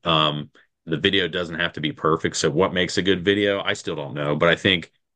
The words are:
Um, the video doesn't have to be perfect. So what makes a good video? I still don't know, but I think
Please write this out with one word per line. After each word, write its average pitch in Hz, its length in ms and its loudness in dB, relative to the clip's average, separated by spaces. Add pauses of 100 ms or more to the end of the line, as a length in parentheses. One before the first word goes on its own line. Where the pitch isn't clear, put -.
Um, 76 460 0 (340)
the 80 120 -2
video 92 300 2
doesn't 82 320 -6
have 85 140 -2
to - 80 -8
be 76 120 -2
perfect. 80 440 0
So 80 140 2
what 87 220 0
makes 90 240 -2
a 92 60 0
good 90 220 0
video? 101 380 2
I 98 100 -2
still 90 220 -6
don't 71 200 -8
know, 73 200 0
but 85 140 4
I 95 60 4
think 92 360 0 (240)